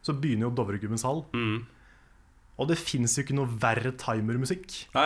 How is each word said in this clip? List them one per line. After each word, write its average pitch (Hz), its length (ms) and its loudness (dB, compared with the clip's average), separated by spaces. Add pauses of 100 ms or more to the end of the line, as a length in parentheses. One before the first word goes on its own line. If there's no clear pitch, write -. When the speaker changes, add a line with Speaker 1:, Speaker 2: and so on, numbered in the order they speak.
Speaker 1:
så 156 80 0
begynner 131 340 2
jo 120 80 0
Dovregubbens 104 480 -2
hall. 147 200 -2 (100)
Speaker 2:
Mhm. 113 300 0 (960)
Speaker 1:
Og 135 80 0
det 165 100 4
finnes 120 380 0
jo 139 80 0
ikke 135 140 -2
noe 135 100 2
verre 113 480 2
timermusikk 123 760 -2 (180)
Speaker 3:
Nei, 139 140 6